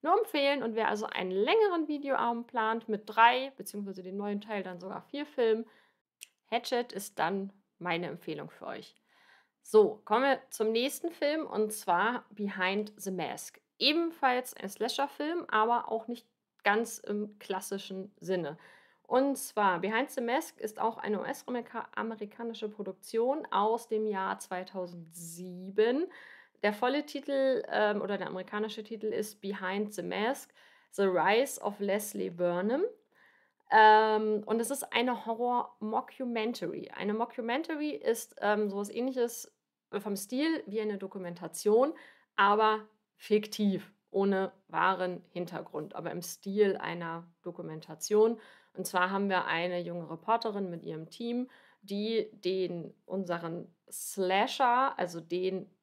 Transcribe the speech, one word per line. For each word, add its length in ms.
nur 160
empfehlen. 440
Und 120
wer 140
also 180
einen 240
längeren 580
Videoabend 580
plant 440
mit 160
drei, 500
beziehungsweise 460
den 160
neuen 240
Teil 200
dann 160
sogar 220
vier 240
Filmen, 400
Hatchet 420
ist 260
dann 320
meine 300
Empfehlung 420
für 160
euch. 280
So, 420
kommen 200
wir 160
zum 200
nächsten 400
Film, 360
und 260
zwar 560
Behind 720
the 120
Mask. 480
Ebenfalls 720
ein 140
Slasher-Film, 800
aber 420
auch 160
nicht 220
ganz 340
im 400
klassischen 840
Sinne. 380
Und 320
zwar, 400
Behind 320
the 100
Mask 400
ist 180
auch 200
eine 240
U-S-Amerika-amerikanische 1500
Produktion 840
aus 380
dem 180
Jahr 320
zweitausendsieben. 1700
Der 120
volle 320
Titel, 640
ähm, 320
oder 160
der 80
amerikanische 580
Titel 220
ist 340
Behind 540
the 80
Mask: 500
The 140
Rise 580
of 180
Leslie 480
Burnham. 540
Ähm, 720
und 160
es 100
ist 220
eine 320
Horror-Mockumentary. 1700
Eine 200
Mockumentary 800
ist, 500
ähm, 260
sowas 220
Ähnliches 600
vom 260
Stil 500
wie 160
eine 160
Dokumentation, 960
aber 440
fiktiv, 720
ohne 400
wahren 600
Hintergrund, 640
aber 160
im 120
Stil 560
einer 500
Dokumentation. 960
Und 140
zwar 240
haben 180
wir 160
eine 360
junge 300
Reporterin 600
mit 140
ihrem 260
Team, 400
die 500
den, 600
unseren 680
Slasher, 1080
also 220
den 500